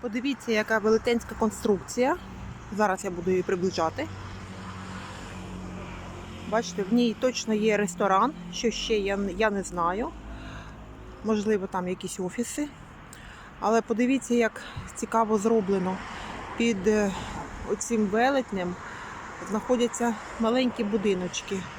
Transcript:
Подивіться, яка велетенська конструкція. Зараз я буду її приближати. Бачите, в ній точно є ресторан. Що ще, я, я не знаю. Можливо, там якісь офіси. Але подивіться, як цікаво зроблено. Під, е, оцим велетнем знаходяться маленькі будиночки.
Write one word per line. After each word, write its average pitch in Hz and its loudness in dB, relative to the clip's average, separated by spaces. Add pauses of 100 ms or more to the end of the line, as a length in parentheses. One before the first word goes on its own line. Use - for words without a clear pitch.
Подивіться, 240 -2
яка 214 4
велетенська 220 4
конструкція. 226 2 (600)
Зараз 196 2
я 196 0
буду 175 -2
її 185 4
приближати. 185 0 (2500)
Бачите, 208 0
в 190 2
ній 240 6
точно 240 0
є 214 4
ресторан. 202 4 (200)
Що - 0
ще, - 0
я, 196 0 (180)
я 214 4
не 202 -2
знаю. 180 0 (1160)
Можливо, 208 2
там 180 -2
якісь 185 -4
офіси. 240 -2 (920)
Але 226 4
подивіться, 240 2
як 226 2 (320)
цікаво 220 2
зроблено. 190 4 (600)
Під, 226 2
е, 214 4 (600)
оцим 214 2
велетнем 214 2 (760)
знаходяться 233 2 (260)
маленькі 240 4
будиночки. 196 0 (180)